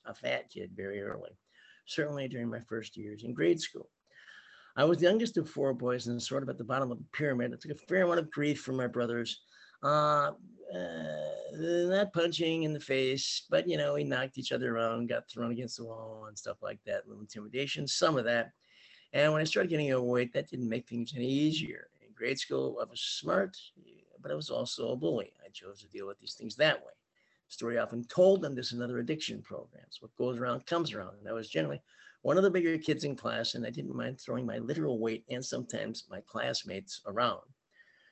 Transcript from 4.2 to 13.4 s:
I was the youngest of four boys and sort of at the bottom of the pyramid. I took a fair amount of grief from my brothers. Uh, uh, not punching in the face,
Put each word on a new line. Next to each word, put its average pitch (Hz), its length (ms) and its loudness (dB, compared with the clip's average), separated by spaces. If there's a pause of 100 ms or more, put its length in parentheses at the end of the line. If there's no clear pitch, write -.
I 131 80 4
was 165 140 6
the 170 80 4
youngest 220 320 6
of 160 100 0
four 135 280 0
boys 123 320 -2
and 120 140 -2
sort 139 200 -2
of 131 80 -4
at 127 80 -6
the 123 60 -6
bottom 123 280 0
of 117 60 -6
the - 160 -12
pyramid. 127 400 0
I 117 40 -10
took 147 200 -10
a - 80 -20
fair 185 180 4
amount 170 160 6
of 160 120 -4
grief 147 300 0
from 131 160 -2
my 127 100 2
brothers. 120 540 -2 (420)
Uh, 147 480 6 (440)
uh, 80 560 -4 (220)
not 175 600 2
punching 165 500 2
in 156 100 2
the 147 60 -2
face, 135 680 0